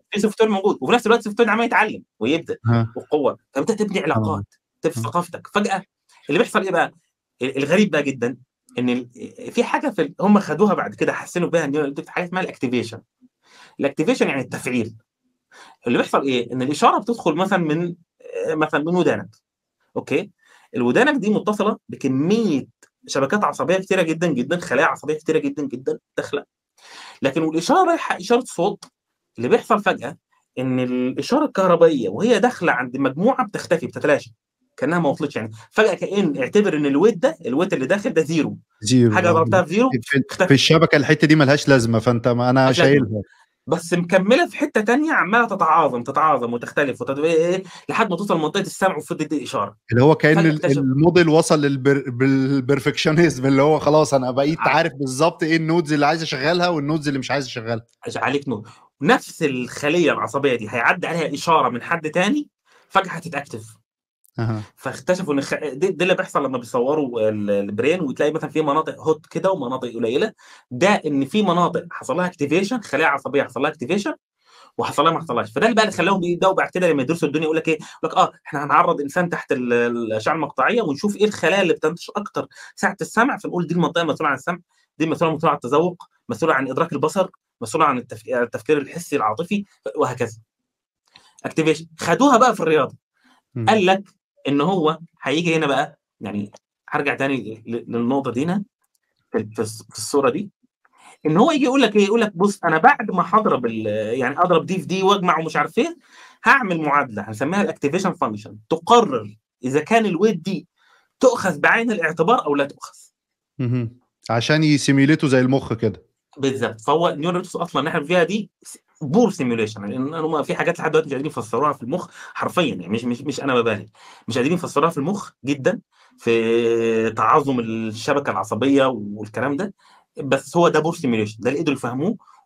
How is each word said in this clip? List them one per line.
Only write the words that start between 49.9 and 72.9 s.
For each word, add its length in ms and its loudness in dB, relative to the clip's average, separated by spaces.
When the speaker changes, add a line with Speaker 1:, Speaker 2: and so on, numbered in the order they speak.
Speaker 2:
اللي 120 6
هو 100 8
كأن 220 4
Speaker 1:
فجأة 140 4
Speaker 2:
ال-، 60 0
Speaker 1:
اكتشف. 220 0
Speaker 2:
الموديل 500 4
وصل 320 4
للبر-، 500 2
بال-، 520 2
بالبرفكشنزم، 840 2
اللي 160 4
هو 160 4
خلاص 360 4
أنا 160 0
بقيت 280 0
Speaker 1:
ع-، 100 0
Speaker 2:
عارف 240 2
بالظبط 500 0
إيه 140 2
النودز 360 0
اللي 140 4
عايز 160 0
أشغلها 460 0
والنودز 400 -2
اللي 100 -2
مش 120 -8
عايز 160 -2
أشغلها. 380 -6
Speaker 1:
عش-، 100 -8
عليك 320 -2
نور. 200 -6
نفس 400 0
الخلية 720 0
العصبية 440 -2
دي 140 -10
هيعدي 360 -2
عليها 280 -4
إشارة 340 2
من 140 -6
حد 280 -4
تاني، 380 0
فجأة 220 0
هتتأكتف. 720 -12
Speaker 2:
أها. 240 -4
Speaker 1:
فاكتشفوا 580 -4
إن 60 0
خ-، 140 -4
ده، 340 -4
ده 140 -4
اللي 120 2
بيحصل 300 -2
لما 140 -4
بيصوروا 720 -2
ال-، 220 -2
البرين، 500 0
وتلاقي 320 -2
مثلا 180 -6
في 120 -2
مناطق 380 -2
هوت 260 -2
كده 260 -2
ومناطق 360 -6
قليلة. 440 -2
ده 180 2
إن 360 0
في 180 0
مناطق 480 2
حصل 260 -6
لها 100 0
اكتيفيشن، 540 -2
خلايا 260 -2